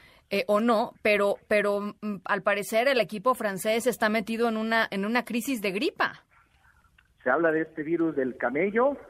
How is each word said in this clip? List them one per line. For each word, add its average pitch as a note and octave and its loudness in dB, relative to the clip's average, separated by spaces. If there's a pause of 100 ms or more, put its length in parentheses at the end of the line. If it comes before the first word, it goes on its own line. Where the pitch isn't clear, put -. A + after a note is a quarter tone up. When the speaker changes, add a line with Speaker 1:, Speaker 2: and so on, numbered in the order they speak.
(280)
Speaker 1:
eh, G3 -2
o G#3 4
no, A#3 2 (100)
pero, G3+ 2 (100)
pero, G#3 0
mm, G#3 -6
al G3 -2
parecer G#3+ 0
el C4 4
equipo G#3+ 0
francés A3 -2
está A3+ 2
metido A3+ 0
en A3 -2
una, A3+ 0
en G3 -2
una A#3 0
crisis A#3 -4
de G3+ 0
gripa. D4 -4 (960)
Speaker 2:
Se B2+ 0
habla D#3+ 4
de D#3+ 2
este D#3+ -8
virus E3 0
del C3 -2
camello, G3+ 0 (140)